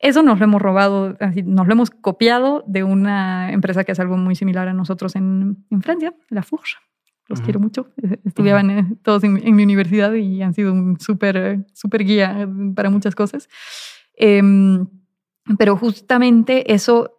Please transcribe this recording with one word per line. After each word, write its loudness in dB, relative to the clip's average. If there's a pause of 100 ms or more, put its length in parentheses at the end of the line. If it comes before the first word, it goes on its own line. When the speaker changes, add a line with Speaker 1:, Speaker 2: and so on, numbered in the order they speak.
Speaker 1:
Eso 2
nos 6
lo 4
hemos 4
robado, 0
así, -2
nos 0
lo 4
hemos 2
copiado -2
de -4
una -2
empresa -2
que -6
hace -4
algo -2
muy -2
similar -4
a -6
nosotros -6
en, -4
en -2
Francia, -4 (160)
La -6
Fourche. -10 (500)
Los -10
Speaker 2:
Ujú. -8
Speaker 1:
quiero -2
mucho. -4 (140)
Eh, -4
estudiaban, 2
Speaker 2:
Ujú. 0
Speaker 1:
eh, -2
todos 2
en, 2
en 6
mi 6
universidad 2
y -4
han -2
sido -2
un 0
súper, -2
eh, -4 (100)
súper -4
guía, 0
eh, -6 (280)
para -2
muchas -2
cosas. -6 (680)
Em, 4 (720)
pero 4
justamente 2
eso 0